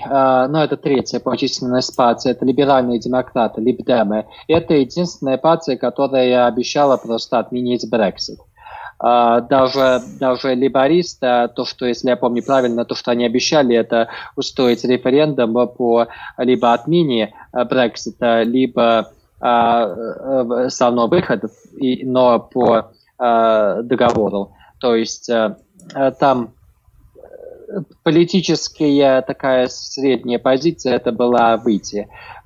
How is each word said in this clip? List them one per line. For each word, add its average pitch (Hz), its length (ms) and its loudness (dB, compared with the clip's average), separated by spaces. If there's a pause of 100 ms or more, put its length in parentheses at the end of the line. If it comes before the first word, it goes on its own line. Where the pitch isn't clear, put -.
э, 131 420 2
ну, 156 100 0
это 143 180 0
третья 127 420 -2
по 123 160 -4
численности 127 600 -4
партия, 117 340 2
это 123 160 -2
либеральные 127 540 2
демократы, 123 600 -2
либдемы. 110 680 0 (220)
Это 165 280 0
единственная 139 640 -2
партия, 156 380 0
которая 127 680 0
обещала 123 520 0
просто 113 420 -4
отменить 120 500 -4
Брексит. - 480 -2 (680)
Э, 120 460 4
даже, 131 500 2 (200)
даже 131 340 -2
лейбористы, 135 720 0
э, 123 220 2
то, 120 180 -6
что, - 220 -8
если 120 220 -2
я 120 60 4
помню 120 280 -2
правильно, 123 420 0
то, - 80 -6
что - 160 -8
они 120 160 0
обещали, 123 500 2
это 113 340 0 (260)
устроить 123 480 0
референдум 123 880 0
по 117 360 0 (320)
либо 123 360 2
отмене, 131 600 0 (180)
э, 123 140 -2
Брексита, 117 800 0
либо, 117 680 0 (320)
э, - 20 -14
э, 117 1000 0 (200)
э, 131 40 -2
всё 131 160 -2
равно 120 220 2
выход, 170 380 0 (340)
и, 127 260 -2
но 127 340 4
по, 117 520 0 (280)
э, 113 600 2
договору. 110 680 0 (280)
То 120 160 0
есть, - 320 -4
э, 110 280 0 (400)
э, 135 240 0
там, 127 320 2 (1160)
э, 196 120 -8 (240)
политическая 151 1200 2
такая 131 480 -2
средняя 127 640 -4
позиция, 131 560 0
это 123 180 -2
была 117 460 2
выйти. 104 500 -2 (380)